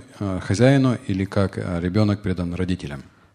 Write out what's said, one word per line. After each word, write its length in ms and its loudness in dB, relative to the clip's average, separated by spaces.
э, 220 -4
хозяину, 560 4
или 160 -2
как, 340 0
э, 220 -4
ребенок 420 2
предан 320 -4
родителям. 500 -6